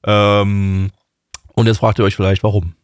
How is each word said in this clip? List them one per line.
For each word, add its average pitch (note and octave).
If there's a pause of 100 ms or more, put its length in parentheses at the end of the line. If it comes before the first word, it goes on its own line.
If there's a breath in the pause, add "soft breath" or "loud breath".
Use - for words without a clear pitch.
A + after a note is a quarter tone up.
Ähm, G2+ (640)
und A2+
jetzt A2
fragt A2
ihr G#2
euch G2
vielleicht, G2
warum? G2+